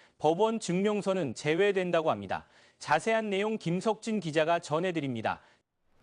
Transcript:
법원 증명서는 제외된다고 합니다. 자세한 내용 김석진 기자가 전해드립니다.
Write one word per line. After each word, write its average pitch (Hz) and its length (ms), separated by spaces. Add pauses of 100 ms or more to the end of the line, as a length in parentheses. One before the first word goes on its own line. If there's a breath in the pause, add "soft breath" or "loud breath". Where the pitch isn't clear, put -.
(200 soft breath)
법원 208 400
증명서는 190 760
제외된다고 170 760
합니다. 95 340 (320 soft breath)
자세한 220 520
내용 208 280
김석진 214 640
기자가 165 400
전해드립니다. 143 840 (600 soft breath)